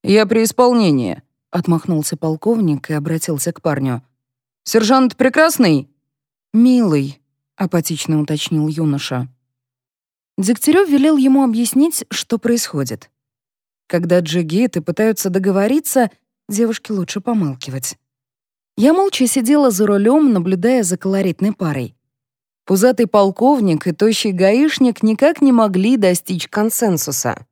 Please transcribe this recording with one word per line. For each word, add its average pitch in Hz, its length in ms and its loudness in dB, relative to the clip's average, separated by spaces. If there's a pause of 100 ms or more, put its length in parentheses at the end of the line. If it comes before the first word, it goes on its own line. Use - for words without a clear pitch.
«Я 208 220 4
при 226 180 2
исполнении», 214 800 2 (280)
отмахнулся 165 680 -2
полковник 160 720 -2
и 156 40 -4
обратился 156 580 -4
к - 80 -18
парню. 135 420 -4 (640)
«Сержант 233 520 2
Прекрасный?» 254 760 2 (640)
«Милый», 214 640 2 (360)
апатично 165 640 -2
уточнил 151 480 -2
юноша. 139 600 -4 (1080)
Дегтярев 302 500 2
велел 285 280 4
ему 269 280 4
объяснить, 240 680 0
что - 280 -6
происходит. 143 720 -4 (760)
Когда 175 340 0
джигиты 170 600 -2
пытаются 202 500 -2
договориться, 202 800 0 (380)
девушке 220 440 -4
лучше 190 280 -6
помалкивать. 139 800 -6 (760)
Я 254 160 4
молча 381 340 0
сидела 269 440 2
за 202 160 0
рулём, 233 460 2
наблюдая 190 500 0
за 175 160 -4
колоритной 196 540 -2
парой. 143 440 -6 (720)
Пузатый 226 400 2
полковник 202 800 2
и 175 60 -2
тощий 208 400 0
гаишник 233 680 0
никак 247 380 0
не 269 120 4
могли 214 440 2
достичь 185 520 -2
консенсуса. 196 1040 -4